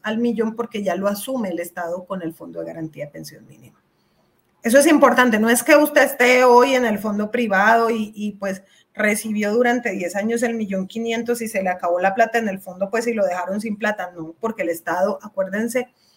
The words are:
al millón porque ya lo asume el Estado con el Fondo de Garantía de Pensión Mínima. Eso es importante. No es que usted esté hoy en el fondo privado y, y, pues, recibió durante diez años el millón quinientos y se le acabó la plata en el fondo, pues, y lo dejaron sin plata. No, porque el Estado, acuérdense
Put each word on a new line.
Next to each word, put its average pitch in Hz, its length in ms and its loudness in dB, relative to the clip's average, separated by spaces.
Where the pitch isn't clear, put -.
al 220 140 -4
millón 226 400 -2
porque 220 260 -6
ya 180 120 0
lo 196 120 -2
asume 208 400 -4
el 170 120 -6
Estado 175 440 -8
con 185 180 -10
el 165 120 -8
Fondo 165 260 -14
de 165 60 -8
Garantía 160 400 -10
de 147 60 -14
Pensión - 360 -18
Mínima. - 340 -20
Eso 233 180 4
es 277 60 8
importante. 254 540 6
No 220 100 4
es 240 140 2
que 302 140 6
usted 294 260 4
esté 254 400 4
hoy 247 300 6
en 254 100 2
el 214 160 0
fondo 208 320 -4
privado 226 580 2
y, 220 240 -4
y, 208 200 -6
pues, 196 300 -8
recibió 208 600 -2
durante 240 380 0
diez 185 260 -6
años 226 260 -2
el 233 120 -2
millón 190 320 -4
quinientos 233 540 -4
y 226 60 -6
se 202 160 -4
le 185 60 -2
acabó 180 320 -2
la 190 140 2
plata 226 220 2
en 220 120 -2
el 190 100 -6
fondo, 185 300 -8
pues, 233 180 -2
y 233 60 0
lo 208 120 0
dejaron 185 360 -4
sin 214 160 -6
plata. 208 360 -4
No, 165 280 -12
porque 220 220 -4
el 170 60 -2
Estado, 180 520 -4
acuérdense 214 680 -4